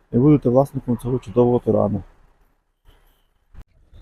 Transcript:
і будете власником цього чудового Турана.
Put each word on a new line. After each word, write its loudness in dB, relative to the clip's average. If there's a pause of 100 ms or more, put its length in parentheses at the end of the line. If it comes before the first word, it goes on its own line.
(100)
і -2
будете 4
власником 0
цього -6
чудового 0
Турана. -2 (2000)